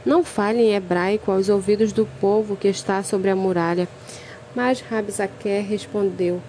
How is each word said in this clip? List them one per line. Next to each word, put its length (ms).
Não 180
fale 380
em 140
hebraico 580
aos 160
ouvidos 440
do 140
povo 360
que 120
está 340
sobre 280
a 60
muralha." 520
Mas 260
Rabsaqué 800
respondeu 880